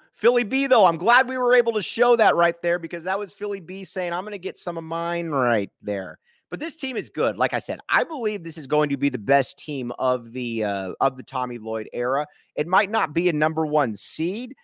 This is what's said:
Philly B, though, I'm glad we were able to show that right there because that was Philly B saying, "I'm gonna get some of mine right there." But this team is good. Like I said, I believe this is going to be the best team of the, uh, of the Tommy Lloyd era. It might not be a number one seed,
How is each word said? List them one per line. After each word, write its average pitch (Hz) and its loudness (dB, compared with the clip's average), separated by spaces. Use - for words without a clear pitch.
Philly 240 2
B, 269 0
though, 240 6
I'm 165 4
glad 233 4
we 262 -4
were 247 2
able 233 4
to 214 -2
show 240 2
that 208 6
right 170 2
there 175 0
because 165 -10
that 190 -2
was 202 -8
Philly 202 -8
B 190 -12
saying, 180 -6
"I'm 175 -4
gonna 208 -10
get 175 -10
some 170 -8
of 165 -6
mine 170 -4
right 120 2
there." 98 -6
But 269 -8
this 311 -8
team 254 -6
is 170 -6
good. 117 0
Like 123 0
I 120 0
said, 101 -6
I 185 2
believe 226 -4
this 160 -12
is 147 -12
going 147 2
to 139 -2
be 135 0
the 123 -2
best 127 2
team 131 -6
of 127 -2
the, 117 -4
uh, 98 -2
of 131 2
the 127 -12
Tommy 123 -6
Lloyd 110 -6
era. 127 -2
It 151 -2
might 196 2
not 185 0
be 175 2
a 170 2
number 156 0
one 147 2
seed, 202 -6